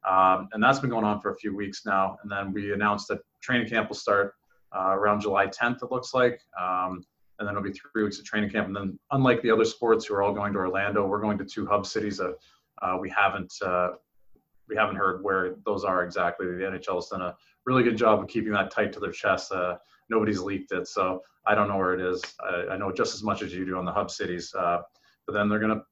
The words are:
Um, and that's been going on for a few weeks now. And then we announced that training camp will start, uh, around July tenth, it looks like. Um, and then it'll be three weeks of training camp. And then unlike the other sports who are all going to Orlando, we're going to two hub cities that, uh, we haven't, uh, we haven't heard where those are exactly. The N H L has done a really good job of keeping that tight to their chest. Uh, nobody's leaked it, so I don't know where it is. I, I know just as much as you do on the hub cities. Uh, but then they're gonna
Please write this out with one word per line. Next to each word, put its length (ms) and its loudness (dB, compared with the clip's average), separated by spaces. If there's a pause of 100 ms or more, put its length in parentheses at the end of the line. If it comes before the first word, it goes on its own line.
Um, 460 4
and 100 -2
that's 180 4
been 100 -2
going 140 0
on 160 0
for 100 -4
a 60 -6
few 200 -6
weeks 300 -8
now. 360 0
And 80 -10
then 220 -4
we 200 -4
announced 360 0
that 120 -4 (200)
training 280 0
camp 200 0
will 80 -8
start, 380 2 (420)
uh, 140 2
around 300 4
July 260 2
tenth, 360 -2
it 80 -8
looks 220 -6
like. 280 2 (200)
Um, 420 -4 (360)
and 80 -6
then 80 -6
it'll 80 -2
be 100 -4
three 300 -4
weeks 160 0
of 60 -18
training 260 0
camp. 180 0
And 60 -4
then 240 -4 (120)
unlike 320 4
the 80 2
other 140 6
sports 420 2
who 80 -2
are 80 2
all 100 4
going 220 -2
to 40 0
Orlando, 480 0
we're 140 0
going 180 0
to 60 -6
two 220 -6
hub 200 2
cities 300 -4
that, 180 -4 (480)
uh, 180 0
we 100 -6
haven't, 420 0 (100)
uh, 280 0 (760)
we 80 -4
haven't 200 0
heard 260 0
where 420 0
those 200 -2
are 180 2
exactly. 440 -2
The 200 -4
N 80 -4
H 140 -10
L 80 0
has 120 -6
done 120 -6
a 160 -6 (300)
really 160 4
good 140 4
job 240 6
of 80 -8
keeping 240 -2
that 180 0
tight 240 0
to 60 -10
their 120 -4
chest. 400 0
Uh, 240 -2 (320)
nobody's 320 2
leaked 320 -6
it, 160 -4
so 340 0 (240)
I 80 6
don't 140 2
know 80 -2
where 180 2
it 60 -2
is. 220 -2 (180)
I, 340 -4
I 20 -6
know 140 -4
just 240 -2
as 80 -12
much 200 -2
as 100 -8
you 140 -6
do 100 -4
on 80 -4
the 80 -4
hub 180 -2
cities. 440 -6
Uh, 280 0 (440)
but 80 -8
then 140 2
they're 100 2
gonna 340 0